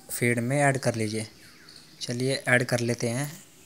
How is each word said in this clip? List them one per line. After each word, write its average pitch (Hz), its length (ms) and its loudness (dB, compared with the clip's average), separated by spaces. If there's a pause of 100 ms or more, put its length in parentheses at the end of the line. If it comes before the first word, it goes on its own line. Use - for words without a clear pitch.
(100)
feed 120 280 2
में 120 200 0
ऐड 139 200 4
कर 120 160 0
लीजिए। 110 320 -2 (760)
चलिए, 127 480 -2
ऐड 123 160 4
कर 123 160 0
लेते 120 280 -2
हैं। 135 220 -4 (360)